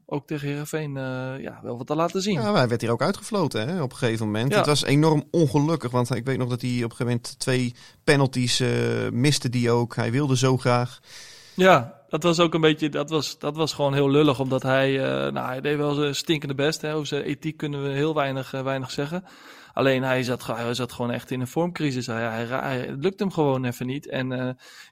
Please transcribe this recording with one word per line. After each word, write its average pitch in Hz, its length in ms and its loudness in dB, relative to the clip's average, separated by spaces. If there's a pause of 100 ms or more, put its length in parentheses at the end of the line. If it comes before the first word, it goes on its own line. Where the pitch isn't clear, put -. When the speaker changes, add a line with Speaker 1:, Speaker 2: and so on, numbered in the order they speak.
Speaker 1:
ook 147 220 -6
tegen 143 200 -4
Heerenveen, 147 500 -6
eh, 135 60 -6 (360)
ja, - 240 -12
wel 117 140 -8
wat 127 100 -10
te 151 80 -2
laten 175 260 0
zien. 202 120 0
Speaker 2:
Ja, 185 80 0
maar 208 180 0
hij 123 80 4
werd 113 140 0
hier 117 100 0
ook 120 100 0
uitgefloten, 147 680 -2
hè, 180 140 -4
op 143 100 -4
een - 60 -18
gegeven 113 280 0
moment. 107 260 0
Speaker 1:
Ja. 208 60 2
Speaker 2:
Het 196 80 4
was 147 180 2
enorm 151 480 4
ongelukkig, 151 600 2
want 123 240 0
ik 117 100 -4
weet 131 120 -2
nog 123 120 -2
dat 123 120 -4
hij 127 80 -2
op 123 60 0 (160)
een - 40 -20
gegeven 123 100 -4
moment 120 340 -4
twee 127 360 0 (280)
penalties, 131 560 2
eh, 123 100 2 (420)
miste 127 380 2
die 120 220 2
ook. 120 240 0
Hij 113 160 -2
wilde 131 260 2
zo 131 200 4
graag. 120 420 0 (560)
Speaker 1:
Ja, 175 540 6
dat 156 140 -2
was 170 160 4
ook 170 140 4
een 165 80 2
beetje, 156 280 4
dat 147 200 -4
was, 156 300 -2
dat 147 160 -4
was 156 180 -2
gewoon 139 200 0
heel 139 160 4
lullig, 143 300 6
omdat 131 240 0
hij, 135 400 2
eh, 135 300 -2
nou, 127 140 -4
hij 131 140 -8
deed 147 160 -2
wel 147 160 0
zijn 143 220 0
stinkende 143 400 -2
best, 143 260 0
hè. 151 140 -6
Over 147 120 -4
zijn 143 160 -4
ethiek 151 340 -6
kunnen 143 260 -6
we 139 60 -2
heel 143 240 0
weinig, 135 400 -2
eh, 135 100 -4
weinig 131 280 -4
zeggen. 160 320 -6 (500)
Alleen 131 300 2
hij 131 200 2
zat 120 200 -4
ge-, 123 100 -4
hij 120 200 -2
zat 123 180 -4
gewoon 120 200 -4
echt 123 200 -6
in 131 100 -4
een 123 60 -4
vormcrisis. 156 600 -2
Hij, 113 160 -2
hij, 117 220 -4
hij, 131 340 -2
het 139 240 -6
lukte 202 200 -2
hem 190 100 -2
gewoon 135 320 2
even 120 200 -4
niet. 135 240 -6
En, 131 220 -4
eh, 127 180 -4 (420)